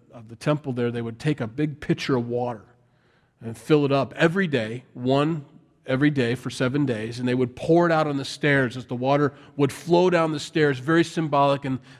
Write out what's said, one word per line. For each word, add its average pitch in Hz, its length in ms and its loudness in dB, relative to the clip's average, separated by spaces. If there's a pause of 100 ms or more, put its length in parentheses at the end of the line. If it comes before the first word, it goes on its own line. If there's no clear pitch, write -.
(140)
of 117 160 -20
the 117 80 -18
temple 143 340 -2
there, 120 180 -2
they 120 120 -6
would 113 180 -10
take 151 220 -2
a 117 60 -6
big 143 340 -6
pitcher - 340 -2
of 120 140 -2
water 120 340 -4 (840)
and 113 120 -10
fill 151 260 2
it 139 80 0
up 135 240 0
every 170 320 0
day, 117 460 -4
one 139 500 0 (420)
every 131 240 2
day 123 240 0
for 127 160 -8
seven 135 360 -2
days, 117 340 -4
and 123 80 -4
they 123 80 2
would 123 220 0
pour 170 280 4
it 170 60 2
out 156 160 2
on 143 80 -4
the 139 80 -4
stairs 135 540 0
as 123 80 -12
the 131 100 -8
water 135 380 2 (240)
would 143 120 4
flow 175 400 2
down 165 220 2
the 147 80 -4
stairs, 143 400 0
very 165 240 2
symbolic, 143 640 0
and 131 120 -2 (220)